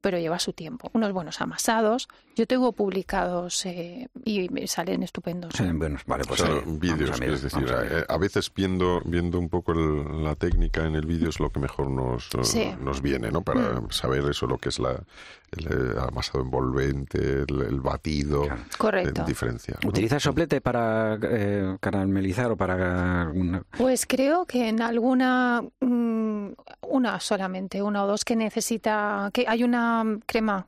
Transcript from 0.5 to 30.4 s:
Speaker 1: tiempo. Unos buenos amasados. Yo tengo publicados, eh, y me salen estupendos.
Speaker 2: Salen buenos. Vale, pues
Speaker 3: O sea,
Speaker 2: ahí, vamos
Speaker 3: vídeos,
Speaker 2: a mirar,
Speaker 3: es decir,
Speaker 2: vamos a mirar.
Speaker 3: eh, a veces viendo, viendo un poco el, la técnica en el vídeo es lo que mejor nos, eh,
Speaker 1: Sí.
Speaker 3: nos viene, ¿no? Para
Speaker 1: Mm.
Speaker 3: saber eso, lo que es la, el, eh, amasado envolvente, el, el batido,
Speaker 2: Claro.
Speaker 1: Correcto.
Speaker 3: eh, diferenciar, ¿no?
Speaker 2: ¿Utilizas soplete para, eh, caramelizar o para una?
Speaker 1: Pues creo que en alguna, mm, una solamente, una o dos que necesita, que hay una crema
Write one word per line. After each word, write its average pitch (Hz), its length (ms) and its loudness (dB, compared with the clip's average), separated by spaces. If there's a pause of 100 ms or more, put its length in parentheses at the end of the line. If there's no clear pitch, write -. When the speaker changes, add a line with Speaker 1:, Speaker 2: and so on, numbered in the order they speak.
Speaker 1:
tiempo. - 400 -12
Unos 220 200 2
buenos 160 280 -6
amasados. 226 640 0 (280)
Yo 226 120 2
tengo 254 240 4
publicados, 180 960 -2
eh, 175 400 -10 (180)
y 196 240 0
me 185 160 -4
salen 185 380 -2
estupendos. 175 500 -8
Speaker 2:
Salen 87 240 2
buenos. 73 300 -2
Vale, 65 200 -2
pues 67 140 -2
Speaker 3:
O 87 40 4
sea, 78 100 2
Speaker 2:
ahí, 71 100 0
vamos 78 140 -4
Speaker 3:
vídeos, 78 320 2
Speaker 2:
a 62 80 -2
mirar, 65 160 0
Speaker 3:
es 64 80 -4
decir, 69 220 -2
Speaker 2:
vamos 62 60 0
a 62 120 2
mirar. 82 160 0
Speaker 3:
eh, - 100 -2
a 82 80 0
veces 101 380 0
viendo, 90 500 2
viendo 87 320 2
un 87 120 0
poco 87 240 0
el, 76 500 0
la 76 100 2
técnica 85 540 2
en 78 80 0
el 76 100 2
vídeo 82 240 2
es - 100 -6
lo 73 120 2
que - 80 -2
mejor 67 320 -2
nos, 64 420 -2
eh, 62 100 0
Speaker 1:
Sí. - 360 0
Speaker 3:
nos 67 240 -4
viene, 65 280 0
¿no? 80 120 0
Para 58 380 0
Speaker 1:
Mm. 55 100 -6
Speaker 3:
saber 65 360 0
eso, 71 200 0
lo 62 100 0
que - 120 -4
es 64 100 -4
la, 64 240 0 (480)
el, 80 160 -8
eh, 62 340 0
amasado 62 400 -2
envolvente, 67 1040 0
el, 69 140 0
el 67 200 0
batido, 71 640 0
Speaker 2:
Claro. 65 180 -2 (180)
Speaker 1:
Correcto. 190 420 2
Speaker 3:
eh, - 60 -2
diferenciar, - 560 -4
¿no? - 60 0
Speaker 2:
¿Utilizas 110 340 2
soplete 143 380 2
para, 110 600 2
eh, 101 580 0
caramelizar 98 680 2
o 110 80 2
para 90 800 2
una? 90 260 0 (160)
Speaker 1:
Pues 254 300 2
creo 285 380 2
que 240 240 0
en 220 120 0
alguna, 247 800 2 (200)
mm, 220 680 0 (360)
una 240 360 0
solamente, 190 640 -2
una 202 220 0
o - 20 2
dos 208 160 0
que 240 140 0
necesita, 208 960 0
que 247 160 2
hay 233 160 2
una 240 260 2 (340)
crema 214 420 0